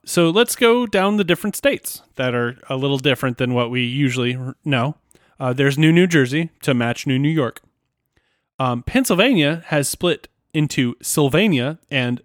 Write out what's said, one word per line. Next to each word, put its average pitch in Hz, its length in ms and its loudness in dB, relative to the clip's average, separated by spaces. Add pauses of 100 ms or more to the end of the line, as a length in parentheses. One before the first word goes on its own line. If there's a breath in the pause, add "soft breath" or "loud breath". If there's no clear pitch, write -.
so 170 240 2
let's 220 260 0
go 240 320 2
down 202 300 0
the 208 60 0
different 180 320 -2
states - 460 -4 (140)
that 127 200 -2
are 120 220 -4 (120)
a 135 60 -4
little 139 240 -2
different 127 400 -2
than 123 160 -2
what 120 160 0
we 127 120 -2
usually 123 520 -2
r-, 127 280 -10
know. 139 320 0 (440 soft breath)
Uh, 127 140 -2
there's 139 240 2
New 156 140 6
New 170 160 6
Jersey 160 420 2 (120)
to 143 140 0
match 120 320 -2
New 135 120 0
New 143 100 2
York. 156 320 -2 (1000)
Um, 123 240 -2
Pennsylvania 185 840 2
has 143 220 -2
split - 380 -4 (260)
into 143 480 0
Sylvania 151 800 0 (100)
and 123 360 -2